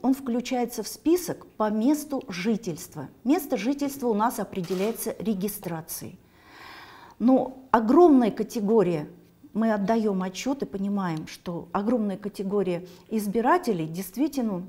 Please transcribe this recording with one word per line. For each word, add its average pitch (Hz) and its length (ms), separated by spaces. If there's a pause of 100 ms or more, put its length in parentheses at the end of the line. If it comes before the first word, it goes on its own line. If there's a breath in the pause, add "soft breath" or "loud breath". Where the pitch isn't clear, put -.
он 262 100
включается 240 680
в - 40
список - 600 (100)
по 214 140
месту 277 560
жительства. 175 800 (160)
Место 277 340
жительства 269 500
у 226 60
нас 226 260
определяется 196 800
регистрацией. 180 1000 (1000 loud breath)
Но 247 400 (140)
огромная 247 600
категория, 202 800 (440)
мы 220 200
отдаем 208 500
отчет 254 380
и 202 40
понимаем, 196 640
что - 460
огромная 208 420
категория 190 720 (220 loud breath)
избирателей 220 800
действительно 208 800